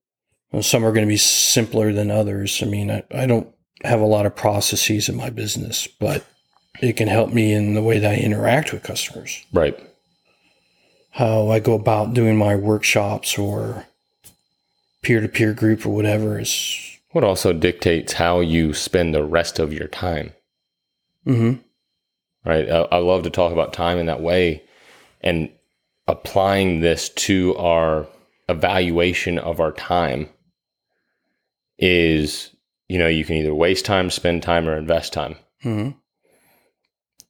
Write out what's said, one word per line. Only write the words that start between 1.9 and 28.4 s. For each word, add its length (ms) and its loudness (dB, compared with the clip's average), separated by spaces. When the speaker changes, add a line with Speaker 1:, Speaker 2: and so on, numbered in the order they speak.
Speaker 1:
than 180 -2
others. 520 -2
I 20 -2
mean, 260 -4
I, 120 -4
I 120 -2
don't 220 2
have 180 2
a 40 4
lot 200 4
of 100 -4
processes 720 0
in 80 -4
my 140 -8
business, 580 -6
but 380 -4
it 160 0
can 100 0
help 240 2
me 220 2
in 220 2
the 80 0
way 160 2
that 120 2
I 60 0
interact 560 0
with 100 -10
customers. 720 -10
Speaker 2:
Right. 240 2
Speaker 1:
How 380 0
I 100 4
go 140 2
about 400 0
doing 240 4
my 180 2
workshops 840 0
or 480 -4
peer-to-peer 520 0
group 320 0
or 40 -4
whatever 500 0
is 580 -6
Speaker 2:
What 120 2
also 300 2
dictates 600 0
how 280 2
you 320 2
spend 400 -2
the 100 0
rest 360 -2
of 140 -2
your 140 -8
time. 460 -6
Speaker 1:
Mm-hmm. 360 2
Speaker 2:
Right. 220 2
I, 100 2
I 60 4
love 260 2
to 60 -4
talk 220 0
about 220 -2
time 240 0
in 100 -2
that 140 -2
way 420 0
and 280 -2
applying 760 0
this 280 0
to 480 0
our 500 0